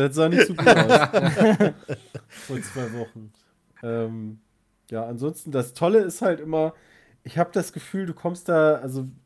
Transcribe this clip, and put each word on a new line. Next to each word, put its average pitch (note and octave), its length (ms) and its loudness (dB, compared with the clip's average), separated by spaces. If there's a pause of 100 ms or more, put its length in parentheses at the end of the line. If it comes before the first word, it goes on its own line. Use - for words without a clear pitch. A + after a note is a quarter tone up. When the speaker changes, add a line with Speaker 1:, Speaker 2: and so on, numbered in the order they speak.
Speaker 1:
Das C3+ 80 -6
sah D#3+ 140 2
nicht F3 180 4
so F#3+ 60 -6
gut D#3 140 0
aus. E3+ 420 6
Speaker 2:
<laughs> G3 640 2 (760)
Speaker 1:
Vor B2+ 140 -6
zwei B2 320 -10
Wochen. A2+ 380 -12 (520)
Ähm, A2+ 560 -6 (520)
ja, A2+ 140 -6
ansonsten, C3 460 -8
das C3 220 -4
Tolle F#3+ 260 2
ist F#3 220 -2
halt F3 180 0
immer, D#3 340 -2 (500)
ich - 140 -10
hab E3+ 160 0
das - 200 -4
Gefühl, F#3+ 320 -8
du E3+ 80 -8
kommst F3 360 -8
da, D#3 260 4
also, C3 320 -6 (180)